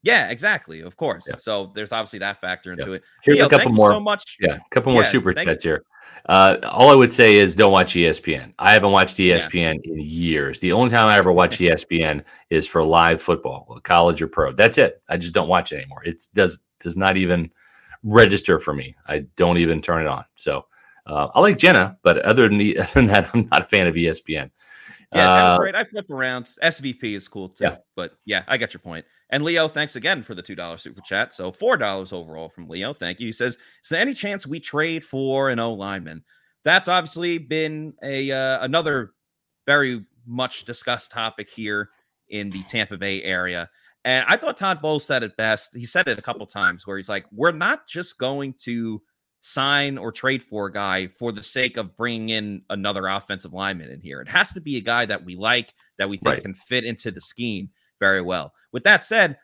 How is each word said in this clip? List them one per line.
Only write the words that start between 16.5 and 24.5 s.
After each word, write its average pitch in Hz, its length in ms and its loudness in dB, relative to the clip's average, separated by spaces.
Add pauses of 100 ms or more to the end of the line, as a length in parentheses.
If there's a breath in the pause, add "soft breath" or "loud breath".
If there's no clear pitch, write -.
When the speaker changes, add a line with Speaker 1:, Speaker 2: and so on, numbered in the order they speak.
Speaker 2:
does 85 180 -10
not 95 200 2
even 87 340 -2 (520 soft breath)
register 107 560 6
for 76 140 -6
me. 69 220 -10 (120)
I 76 120 -4 (160)
don't 87 220 2
even 82 240 0
turn 82 200 -2
it 78 60 -4
on. 67 180 -6 (100)
So, 69 300 -6 (400 soft breath)
uh, 73 280 -4
I 127 60 4
like 196 180 6
Jenna, 117 460 6
but 85 160 6
other 113 280 6
than 104 100 4
the, 104 200 2
<laughs> - 20 -2
other 95 140 -4
than 127 140 6
that, 104 260 4
I'm 110 180 2
not 73 100 4
a - 40 -8
fan 95 220 2
of 80 100 0
E 85 100 0
S 78 140 -4
P 80 160 -8
N. 67 140 -10 (600 soft breath)